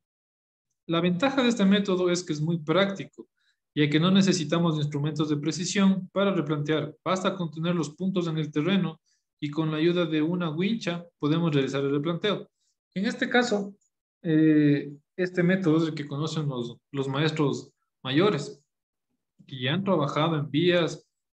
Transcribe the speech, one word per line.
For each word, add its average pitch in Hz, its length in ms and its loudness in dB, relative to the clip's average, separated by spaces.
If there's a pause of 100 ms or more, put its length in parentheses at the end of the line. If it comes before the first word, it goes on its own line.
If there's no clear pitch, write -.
(880)
La 165 140 0
ventaja 262 400 0
de 240 80 2
este 220 160 2
método 190 440 2
es 175 140 -2
que 156 100 -4
es 147 80 -4
muy 170 180 -2
práctico, 170 680 -2 (460)
ya 147 160 2
que 151 100 2
no 180 120 4
necesitamos 170 680 2
instrumentos 147 520 -2
de 147 80 0
precisión 180 720 0
para 196 240 0
replantear. 151 720 -2
Basta 190 320 -2
con 165 160 -6
tener 165 240 -2
los 156 160 -2
puntos 185 360 -2
en 156 100 -2
el 151 140 -4
terreno 170 480 0 (400)
y 147 100 -6
con 156 220 -2
la 156 60 -2
ayuda 170 280 2
de 156 160 0
una 170 280 -2
wincha 175 560 -4 (120)
podemos 160 360 0
realizar 139 300 0
el 139 80 0
replanteo. 165 580 -2 (440)
En 190 120 -4
este 247 240 -4
caso, 220 460 0 (460)
eh, 151 680 4 (260)
este 180 260 0
método 175 340 4
es 160 120 0
el 147 60 -6
que 147 120 -8
conocen 151 400 -4
los, 120 300 -6 (140)
los 139 160 -4
maestros 143 640 -2 (320)
mayores, 147 580 0 (840)
que 131 140 -16
ya 131 140 -2
han 196 100 -2
trabajado 160 540 0
en 139 120 -4
vías, 170 580 0 (300)